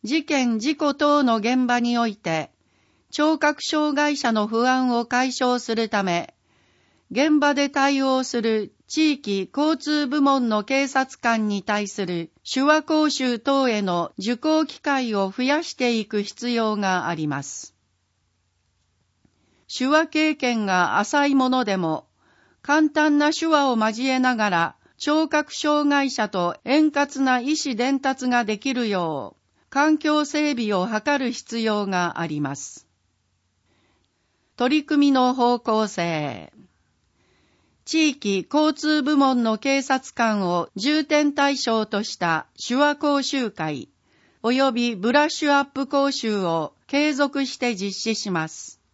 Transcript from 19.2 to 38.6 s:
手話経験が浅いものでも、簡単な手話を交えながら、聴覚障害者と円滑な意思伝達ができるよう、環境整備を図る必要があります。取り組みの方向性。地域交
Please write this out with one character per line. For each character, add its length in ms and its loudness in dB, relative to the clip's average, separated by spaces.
手 180 -6
話 220 2
経 280 0
験 300 -2
が 320 2
浅 300 0
い 80 2
も 140 2
の 140 2
で 140 0
も、 300 -4
簡 280 2
単 300 2
な 120 2
手 140 -4
話 260 4
を 60 0
交 300 -2
え 120 0
な 160 2
が 140 0
ら、 260 0
聴 300 0
覚 280 -2
障 320 2
害 220 2
者 200 -2
と 340 -2
円 300 4
滑 140 0
な 140 2
意 240 -2
思 120 -4
伝 240 0
達 280 -2
が 180 2
で 120 -2
き 160 -4
る 160 -2
よ 480 -4
う、 320 -20
環 280 2
境 260 2
整 300 -2
備 200 -2
を 140 0
図 320 -2
る 120 -2
必 280 -8
要 280 0
が 320 -2
あ 80 -4
り 140 -4
ま 140 -4
す。 320 -18
取 220 2
り 80 -2
組 220 4
み 40 4
の 220 4
方 260 2
向 280 0
性。 640 -4
地 260 2
域 380 -2
交 240 2